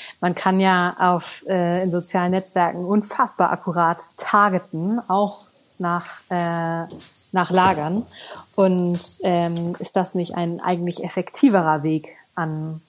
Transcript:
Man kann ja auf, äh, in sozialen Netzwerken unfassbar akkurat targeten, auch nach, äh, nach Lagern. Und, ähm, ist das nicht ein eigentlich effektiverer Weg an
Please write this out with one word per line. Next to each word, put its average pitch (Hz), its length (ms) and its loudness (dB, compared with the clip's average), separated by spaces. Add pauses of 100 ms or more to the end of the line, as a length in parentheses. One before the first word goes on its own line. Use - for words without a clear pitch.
(200)
Man 180 140 0
kann 190 260 2
ja 185 400 4
auf, 180 480 2
äh, 180 340 2
in 185 80 0
sozialen 180 420 0
Netzwerken 180 520 0
unfassbar 208 680 0
akkurat 170 520 0 (160)
targeten, 196 880 0
auch 196 380 0 (320)
nach, 175 500 -4
äh, 170 580 -2 (460)
nach 180 180 2
Lagern. 180 540 2 (520)
Und, 180 440 2 (220)
ähm, 170 560 0
ist - 180 -4
das 180 180 -2
nicht 175 220 -2
ein 170 240 -4
eigentlich 175 420 -4
effektiverer 175 800 2
Weg 156 260 0 (260)
an 160 540 -6